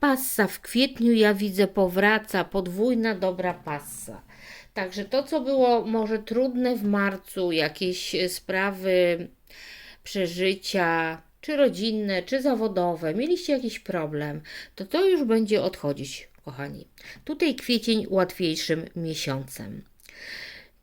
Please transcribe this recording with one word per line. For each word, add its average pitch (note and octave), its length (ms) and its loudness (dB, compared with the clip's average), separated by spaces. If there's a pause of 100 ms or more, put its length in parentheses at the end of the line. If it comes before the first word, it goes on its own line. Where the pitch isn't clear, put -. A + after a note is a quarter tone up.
passa C4 460 2
w - 140 -6
kwietniu, A#3+ 520 2
ja G#3+ 220 6
widzę, G3 320 0
powraca, G3 800 2
podwójna G#3+ 680 0
dobra F3+ 400 -2
passa. - 680 -12 (520)
Także F#3+ 300 -6
to, C4 180 0
co D4 180 -2
było B3+ 440 4
może A3 340 0
trudne B3 580 0
w G#3 80 -4
marcu, G3 680 0
jakieś, D#3+ 600 -2
e, F3 140 0
sprawy, F#3 1000 0 (760)
przeżycia, F3 1200 0 (180)
czy D4+ 160 -4
rodzinne, G#3 640 2
czy B3+ 200 -2
zawodowe, F#3 720 0
mieliście D4+ 380 0
jakiś B3+ 280 -2
problem, D3+ 600 -4 (340)
to F#3+ 120 -12
to F4+ 220 2
już E4+ 160 4
będzie A3 380 2
odchodzić, C#3+ 640 -6 (160)
kochani. C#3+ 420 -12 (380)
Tutaj D4 300 0
kwiecień A3+ 560 0
łatwiejszym E3+ 760 0 (120)
miesiącem. D#3+ 840 -8 (1000)